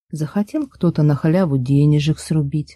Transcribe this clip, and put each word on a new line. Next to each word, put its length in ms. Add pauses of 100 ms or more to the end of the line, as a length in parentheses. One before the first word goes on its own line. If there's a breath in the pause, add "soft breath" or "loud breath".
(100)
Захотел 560
кто-то 360
на 120
халяву 440
денежек 600
срубить, 580